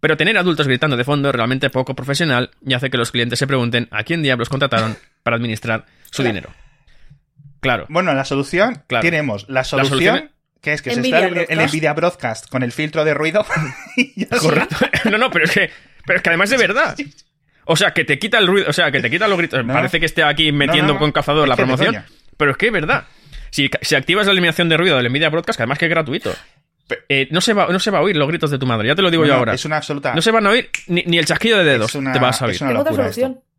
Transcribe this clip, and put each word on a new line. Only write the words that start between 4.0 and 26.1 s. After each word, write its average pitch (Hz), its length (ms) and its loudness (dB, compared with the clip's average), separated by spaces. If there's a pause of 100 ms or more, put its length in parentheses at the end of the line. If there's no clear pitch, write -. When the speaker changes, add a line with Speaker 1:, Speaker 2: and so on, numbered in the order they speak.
Speaker 1:
quién 165 200 -4
diablos 127 260 0
contrataron 113 480 -2 (260)
para 117 140 -2
administrar 113 500 -4 (240)
su - 120 -6
Speaker 2:
Claro. 123 60 2
Speaker 1:
dinero. 101 220 -6 (1080)
Claro. 120 280 -2
Speaker 2:
Bueno, 170 260 0
la 135 100 0
solución 170 640 -2
Speaker 1:
Claro. 117 140 0
Speaker 2:
tenemos. 147 460 -2
La 131 120 0
Speaker 1:
La 127 40 0
solución 135 340 0
Speaker 2:
solución, 233 320 0 (300)
que 151 120 -4
es 151 100 -4
que 131 80 -6
se 240 100 -2
Speaker 3:
Nvidia 247 200 2
Speaker 2:
está 185 80 2
el, 175 100 -4
el 170 80 0
Speaker 3:
Broadcast. 160 280 0
Speaker 2:
Nvidia 151 180 0
Broadcast 143 580 -4
con 127 120 -2
el 120 100 -4
filtro 156 320 -2
de 151 100 2
ruido. 160 320 0 (240)
<laughs> - 260 -10
Y 247 240 0
ya - 40 -2
está. 240 140 -2
Speaker 1:
Correcto. - 380 2 (280)
<laughs> 220 60 2
No, 214 80 2
no, 254 120 2
pero 165 140 2
es 165 80 2
que, 190 180 2 (360)
pero 180 120 0
es - 40 -4
que - 80 0
además 185 200 2
de 269 80 2
verdad. 220 380 2
Speaker 2:
Sí. - 180 -12 (500)
Speaker 1:
O 165 120 2
sea, 185 180 2
que 160 100 0
te 147 140 0
quita 233 200 0
el 202 100 4
ruido, 190 200 2
o - 40 0
sea, 165 180 2
que 131 100 0
te 123 80 -2
quita 175 200 0
los 190 100 2
gritos. 139 260 -2
Speaker 2:
No. 127 80 -4
Speaker 1:
Parece 131 280 0
que 165 60 0
esté 156 180 0
aquí 151 260 2
Speaker 2:
No, 143 80 0
Speaker 1:
metiendo 147 300 2
Speaker 2:
no, 147 60 2
no. 135 40 -4
Speaker 1:
con 147 140 0
cazador 147 320 0
Speaker 2:
Es 135 40 0
Speaker 1:
la 123 80 2
Speaker 2:
que - 60 0
de 127 40 2
Speaker 1:
promoción. 131 280 0
Speaker 2:
coña. 98 120 -12 (300)
Speaker 1:
Pero 147 140 0
es 131 60 -2
que 202 100 -2
es 240 60 0
verdad. 190 320 -2 (460)
Si, 139 200 0 (120)
si - 120 0
activas 170 320 0
la 202 60 2
eliminación 175 360 2
de 160 100 2
ruido 170 180 2
del 123 140 0
Nvidia 151 180 0
Broadcast, 165 300 -2
que - 40 0
además 127 160 -2
que 175 60 -2
es 165 60 0
gratuito, 156 420 -2 (560)